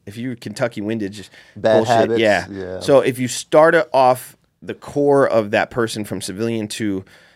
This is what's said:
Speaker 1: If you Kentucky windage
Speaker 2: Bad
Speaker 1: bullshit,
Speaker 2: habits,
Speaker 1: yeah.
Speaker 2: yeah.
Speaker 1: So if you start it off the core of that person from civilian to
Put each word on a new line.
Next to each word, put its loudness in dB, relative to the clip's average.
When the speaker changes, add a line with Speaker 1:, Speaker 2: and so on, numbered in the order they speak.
Speaker 1:
If -16
you -10
Kentucky -6
windage -6
Speaker 2:
Bad 2
Speaker 1:
bullshit, 2
Speaker 2:
habits, 2
Speaker 1:
yeah. 2
Speaker 2:
yeah. -10
Speaker 1:
So 4
if -2
you -4
start 4
it 2
off 2
the -10
core 0
of -2
that 0
person -4
from -8
civilian -6
to -6